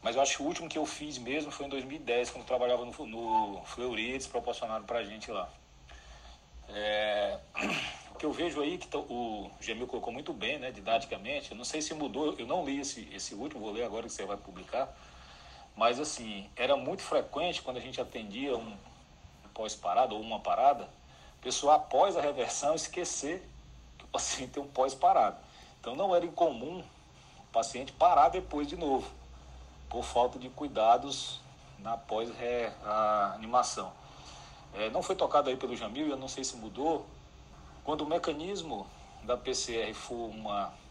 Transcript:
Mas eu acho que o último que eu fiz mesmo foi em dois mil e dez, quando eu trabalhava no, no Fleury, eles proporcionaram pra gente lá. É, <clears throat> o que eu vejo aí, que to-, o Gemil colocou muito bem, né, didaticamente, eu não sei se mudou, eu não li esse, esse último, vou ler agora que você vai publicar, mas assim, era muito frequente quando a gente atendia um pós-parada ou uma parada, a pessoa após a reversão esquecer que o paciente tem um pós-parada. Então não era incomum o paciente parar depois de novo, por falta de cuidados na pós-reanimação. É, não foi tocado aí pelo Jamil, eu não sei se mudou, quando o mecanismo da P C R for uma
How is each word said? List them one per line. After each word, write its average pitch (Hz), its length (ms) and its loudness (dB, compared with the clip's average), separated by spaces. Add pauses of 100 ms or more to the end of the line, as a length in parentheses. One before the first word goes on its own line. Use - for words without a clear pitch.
Mas 117 140 2
eu 135 60 6
acho 139 140 4
que 143 60 -4
o 139 40 0
último 170 220 -2
que 156 100 -4
eu 151 80 0
fiz 147 320 -8
mesmo 147 320 -4
foi 139 160 -8
em - 20 -10
dois 135 160 -4
mil 139 120 -8
e 165 40 -10
dez, 120 300 0
quando 123 120 -12
eu - 40 -14
trabalhava 123 380 2
no, 120 220 -10
no 113 580 0
Fleury, 117 460 -4
eles 131 180 -6
proporcionaram 110 560 -4
pra 117 200 -2
gente 107 260 -10
lá. 95 180 -4 (1200)
É, 104 720 0 (160)
<clears throat> - 600 -4
o - 40 -14
que - 60 -6
eu 147 80 2
vejo 147 280 -2
aí, 165 180 0
que - 80 -10
to-, - 220 -4
o 113 420 -4 (100)
Gemil 113 280 -6
colocou 117 240 -4
muito 147 200 -8
bem, 120 260 -4
né, - 120 -6
didaticamente, 110 800 -2
eu 107 60 -10
não 120 80 -12
sei 156 180 -4
se 156 120 -4
mudou, 147 440 -2
eu 117 80 -6
não 160 180 0
li 139 160 -2
esse, 123 320 -8
esse - 220 -8
último, 127 260 -8
vou 107 120 -6
ler 117 120 -2
agora 110 220 -6
que 107 60 -10
você 104 120 -6
vai 101 120 -4
publicar, 95 600 -6 (800)
mas 120 220 6
assim, 110 560 -6
era 131 220 4
muito 147 260 -4
frequente 160 580 0
quando 127 180 -6
a - 20 -6
gente 127 200 -8
atendia 120 560 -4
um 110 200 -6 (760)
pós-parada 107 640 2
ou 107 60 -4
uma 110 180 -4
parada, 123 460 4
a - 580 -20
pessoa 143 320 6
após 147 420 6
a 156 40 4
reversão 143 560 2
esquecer 165 680 -4 (560)
que - 60 -16
o - 40 -18
paciente - 440 -2
tem 143 100 -4
um 139 60 -8
pós-parada. 131 720 6 (420)
Então 123 160 -6
não 185 180 4
era 170 100 6
incomum 160 540 2
o - 720 -18
paciente 123 380 0
parar 156 380 8
depois 151 400 0
de - 80 -6
novo, 139 340 0 (800)
por 120 160 -4
falta 123 340 4
de 127 120 -10
cuidados 123 920 4 (400)
na 113 160 -2
pós-reanimação. 110 2000 2 (840)
É, 107 160 0
não - 120 2
foi 190 140 0
tocado 143 320 6
aí 127 80 2
pelo 123 180 -4
Jamil, 120 340 -2
eu 135 80 0
não 131 120 -8
sei 131 160 -6
se 127 120 -4
mudou, 120 500 -2 (760)
quando 151 200 -2
o 147 40 -2
mecanismo 160 800 -2 (380)
da 120 120 2
P 127 180 -2
C 120 220 -2
R 110 180 -2
for 117 340 -6
uma 104 440 -4 (180)